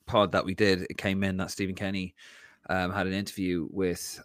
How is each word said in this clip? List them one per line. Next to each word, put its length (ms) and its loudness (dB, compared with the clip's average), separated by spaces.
pod 280 4
that 120 2
we 80 -2
did. 360 4
It 80 -10
came 260 0
in 140 0
that 140 -4
Stephen 240 -4
Kenny, 400 -6
um, 240 0
had 140 0
an 80 -2
interview 560 -2
with, 560 -4